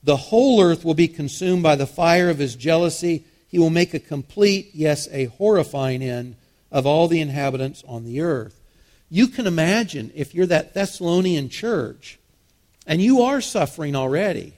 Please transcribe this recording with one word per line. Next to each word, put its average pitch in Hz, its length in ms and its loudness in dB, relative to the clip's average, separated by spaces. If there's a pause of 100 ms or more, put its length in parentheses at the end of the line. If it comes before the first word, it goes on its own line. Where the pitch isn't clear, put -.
"The 143 140 2
whole 226 460 4
earth 170 220 2
will 160 100 0
be 165 140 4
consumed 170 540 -4
by 156 120 4
the 139 120 -2
fire 175 440 2
of 151 80 -2
his 131 160 -4
jealousy. 165 680 -2 (240)
He 180 100 -2
will 165 100 6
make 170 260 2
a 156 40 -4
complete, 196 760 0
yes, 151 380 -2
a 135 140 -4
horrifying 139 800 0
end 123 340 -8 (340)
of 135 160 0
all 160 220 4
the 165 120 2
inhabitants 139 680 -4
on 120 180 -12
the 120 160 -8
earth." 131 400 -6 (500)
You 202 160 4
can 247 200 -4
imagine 170 680 -2
if 147 200 -10
you're 180 120 0
that 170 260 0
Thessalonian 180 760 -2
church 180 680 -8 (680)
and 160 160 0
you 247 200 4
are 269 180 0
suffering 147 560 -4
already 139 600 -4